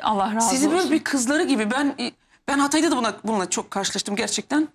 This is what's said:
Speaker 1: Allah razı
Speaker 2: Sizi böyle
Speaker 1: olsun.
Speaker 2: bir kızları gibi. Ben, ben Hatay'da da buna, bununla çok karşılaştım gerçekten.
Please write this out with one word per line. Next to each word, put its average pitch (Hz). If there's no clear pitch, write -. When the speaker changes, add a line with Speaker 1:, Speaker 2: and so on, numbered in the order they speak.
Speaker 1:
Allah 208
razı 226
Speaker 2:
Sizi 269
böyle 339
Speaker 1:
olsun. 294
Speaker 2:
bir 311
kızları 285
gibi. 220
Ben, 277
ben 277
Hatay'da 294
da 277
buna, 226
bununla 196
çok -
karşılaştım 196
gerçekten. 233